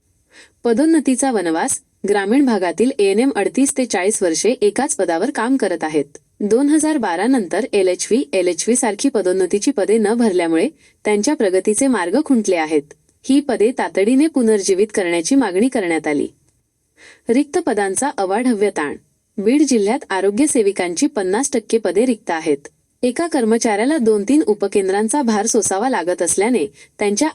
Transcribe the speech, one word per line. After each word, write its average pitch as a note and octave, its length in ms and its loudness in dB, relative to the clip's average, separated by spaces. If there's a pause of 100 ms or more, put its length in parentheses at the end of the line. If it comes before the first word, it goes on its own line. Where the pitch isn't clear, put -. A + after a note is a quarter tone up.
(640)
पदोन्नतीचा C4+ 680 2
वनवास. F3 500 -2 (280)
ग्रामीण G#3 360 2
भागातील G3 540 0
एएनएम G#3 360 2
अडतीस G3+ 420 0
ते C4 80 0
चाळीस G3+ 380 -2
वर्षे E3+ 260 0
एकाच G#3 460 0
पदावर F3 340 -2
काम C4 280 0
करत F3+ 260 -2
आहेत. D#3 220 -2 (340)
दोन A3+ 300 2
हजार D#4 280 2
बारा G3 300 -2
नंतर A3 460 0
एलएचव्ही, G3 500 0 (100)
एलएचव्ही F3+ 420 0
सारखी A3 340 0
पदोन्नतीची F#3+ 600 0
पदे G3+ 260 0
न G#3+ 160 2
भरल्यामुळे F3+ 560 0 (360)
त्यांच्या G#3 300 0
प्रगतीचे G#3 520 0
मार्ग G3+ 380 0
खुंटले G#3 300 0
आहेत. D#3 260 0 (480)
ही C#4 100 4
पदे A#3 380 0
तातडीने A3 500 2
पुनर्जीवित G#3+ 680 2
करण्याची E3+ 420 0
मागणी A3 320 2
करण्यात E3+ 400 -2
आली. C#3+ 200 -2 (1000)
रिक्त C#4+ 280 0
पदांचा A3 600 -2
अवाढव्य G3+ 520 0
ताण. D3 260 -6 (420)
बीड A#3 240 2
जिल्ह्यात A#3+ 380 2 (100)
आरोग्य G3+ 380 0
सेविकांची G3 600 0
पन्नास G#3 460 -2
टक्के A3+ 240 -2
पदे G#3 280 0
रिक्त A3+ 260 -2
आहेत. D#3+ 360 -4 (360)
एका C#4+ 240 -2
कर्मचाऱ्याला A#3 720 0
दोन A3 260 2
तीन C4+ 240 2
उपकेंद्रांचा G3+ 760 0
भार G#3+ 240 0
सोसावा A3 440 0
लागत F3 320 -2
असल्याने F#3+ 440 0 (340)
त्यांच्या G#3 360 0